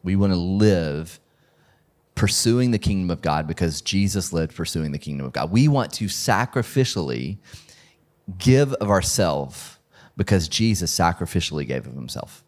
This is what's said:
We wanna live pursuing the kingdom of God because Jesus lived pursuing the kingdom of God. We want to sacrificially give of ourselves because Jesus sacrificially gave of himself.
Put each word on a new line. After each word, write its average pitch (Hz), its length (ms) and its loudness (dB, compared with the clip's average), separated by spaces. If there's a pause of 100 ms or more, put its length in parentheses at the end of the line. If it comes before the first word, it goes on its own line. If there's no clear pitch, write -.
We 92 140 0
wanna 98 200 4
live 87 840 2 (960)
pursuing 120 560 2
the 110 80 2
kingdom 92 320 0
of 82 100 -4
God 78 240 0
because 80 340 -2
Jesus 98 540 0
lived 80 220 -2
pursuing 80 360 -4
the 71 60 -6
kingdom 69 300 -8
of 65 60 -12
God. 71 180 -4
We 123 160 4
want 135 260 0
to 110 120 -6
sacrificially 101 1300 -2 (1000)
give 135 340 4
of 104 160 -4
ourselves 82 880 0 (400)
because 92 300 2
Jesus 101 460 0
sacrificially 85 760 0
gave 64 180 -6
of 64 80 -14
himself. - 540 -14